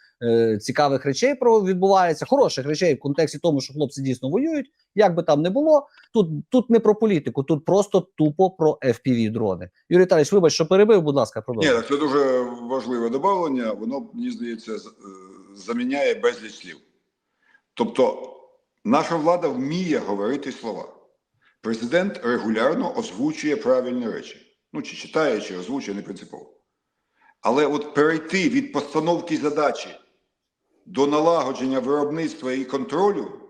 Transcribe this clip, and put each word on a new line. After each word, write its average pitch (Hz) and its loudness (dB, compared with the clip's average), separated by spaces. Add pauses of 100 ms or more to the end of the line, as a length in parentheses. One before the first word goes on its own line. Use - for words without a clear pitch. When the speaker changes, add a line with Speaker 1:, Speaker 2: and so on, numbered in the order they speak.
(220)
Speaker 1:
е, 117 2
цікавих 139 0
речей 226 0
про-, 226 4
відбувається, 185 4
хороших 196 2
речей 156 2
в 117 -8
контексті 143 -2
тому, 147 0
що 135 -10
хлопці 139 -4
дійсно 131 -4
воюють, 277 -2 (240)
як 190 4
би 170 -2
там 151 2
не 175 0
було, 285 2 (240)
тут, 160 -2
тут 254 2
не 226 6
про 220 4
політику, 175 0
тут 151 -2
просто 190 2
тупо 160 0
про 156 0
F 123 0
P 131 2
V-дрони. 107 -2 (180)
Юрій 180 6
Віталійович, 170 4
вибач, 170 6
що 165 0
перебив, 202 6
будь 147 0
ласка, 113 0
продовжуй. 123 0
Speaker 2:
Ні, 117 2
так 113 -8
це 139 0
дуже 139 2
важливе 120 -4
добавлення, 139 -2
воно, 113 -8
мені 123 -6
здається, 113 -10
з-, - -18
е, 107 -20 (680)
заміняє 120 -2
безліч 107 -4
слів. 85 -20 (1000)
Тобто - -2 (540)
наша 156 0
влада 165 0
вміє 143 -4
говорити 113 -4
слова. 101 -10 (720)
Президент 120 -2
регулярно 120 0
озвучує 143 -4
правильні 123 -2
речі. - -10 (320)
Ну, 147 -10
чи - -14
читає, 139 -2
чи 98 -10
озвучує, 101 -8
не 101 -10
принципово. - -16 (880)
Але 139 2
от 143 -4
перейти 160 2
від 127 -2
постановки 156 -2
задачі 147 -2 (960)
до 127 0
налагодження 143 0
виробництва 143 -4
і 135 -4
контролю 139 -2 (240)